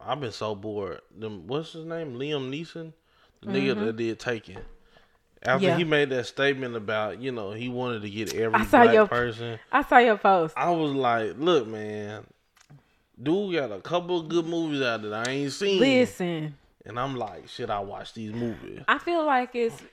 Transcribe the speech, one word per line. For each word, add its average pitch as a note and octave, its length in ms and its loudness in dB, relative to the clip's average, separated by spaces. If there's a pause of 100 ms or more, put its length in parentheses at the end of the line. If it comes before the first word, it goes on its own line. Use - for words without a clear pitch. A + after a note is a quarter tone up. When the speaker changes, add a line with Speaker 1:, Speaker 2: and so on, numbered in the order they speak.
Speaker 1:
I've A#2+ 180 -4
been A#2+ 120 -6
so A2 240 -6
bored. G2+ 460 -6 (160)
Them, G#2 300 -10
what's D#3 260 -6
his D#3+ 120 -14
name? D#3+ 300 -8
Liam C#3 360 -4
Neeson? D#3+ 400 -10 (500)
The - 100 -14
nigga C3+ 240 2
Speaker 2:
Mm-hmm. G#2+ 100 -2
Speaker 1:
that A2+ 120 -2
did A2+ 220 -4
Taken. A2+ 380 -6 (880)
After D#3 240 2
Speaker 2:
Yeah. E3+ 100 4
Speaker 1:
he F3 60 2
made D3 260 4
that B2+ 160 -2
statement C3+ 500 0
about, G#2+ 460 -2
you C3 100 -4
know, G#2+ 200 -6
he A#2 180 -6
wanted B2 320 -4
to G#2 80 -6
get G2+ 240 -4
every A2 260 2
Speaker 2:
I A2 60 0
saw A#3+ 180 8
Speaker 1:
black A2+ 120 10
Speaker 2:
your, D3 120 8
Speaker 1:
person. A#2 520 -4 (120)
Speaker 2:
I C#4 120 2
saw C#4 160 6
your A#3 180 6
post. F3+ 400 4
Speaker 1:
I E3+ 140 2
was D#3+ 220 2
like, A#2 440 2
"Look, D3 300 2
man, G#2+ 580 -8 (960)
dude F3+ 340 0
got C3 160 -2
a F#2+ 100 -8
couple F3 400 -2
of D#3 80 -8
good E3 180 0
movies E3 340 0
out A2+ 220 0
that G#2 100 -6
I A#2 180 -2
ain't C#3 200 -2
seen." G3 280 0
Speaker 2:
Listen. F3+ 760 2 (300)
Speaker 1:
And A2+ 120 -8
I'm C3+ 160 -4
like, G2 320 -8
"Should A#2+ 220 -8
I G#2 100 -2
watch G2+ 360 -10
these A2 180 -8
movies?" A2+ 540 -6
Speaker 2:
I B3 100 4
feel E4+ 260 0
like B3+ 320 0
it's, A#3 260 -2 (120)